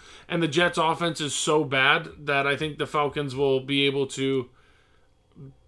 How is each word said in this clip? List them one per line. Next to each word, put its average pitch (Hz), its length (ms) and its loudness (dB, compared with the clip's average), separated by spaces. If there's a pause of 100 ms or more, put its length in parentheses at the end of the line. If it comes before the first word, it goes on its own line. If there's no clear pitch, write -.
(280)
and 170 140 -2
the 156 60 2
Jets 170 280 2
offense 165 440 0
is 147 140 -4
so 156 300 2
bad 139 440 2 (180)
that 139 220 0
I 139 80 0
think 151 220 -4
the 147 80 -2
Falcons 147 500 -2
will 135 240 2
be 139 260 0
able 139 220 0
to 135 420 -2 (1160)